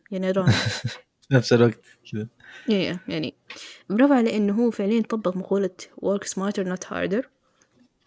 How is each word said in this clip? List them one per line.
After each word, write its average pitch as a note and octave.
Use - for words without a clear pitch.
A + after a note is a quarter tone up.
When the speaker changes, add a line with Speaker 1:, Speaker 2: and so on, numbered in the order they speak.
Speaker 1:
يعني F#3
I -
don't F#3
know. B2+
Speaker 2:
<laughs> -
في C#3
نفس B2
الوقت A#2
كذا. G#2+
Speaker 1:
إيه، F3+
يعني E3
برافو C4
عليه A3+
إنه G3+
هو A#3
فعليًا A3
طبق G#3+
مقولة F#3+
work G3
smarter G3
not F3+
harder. F3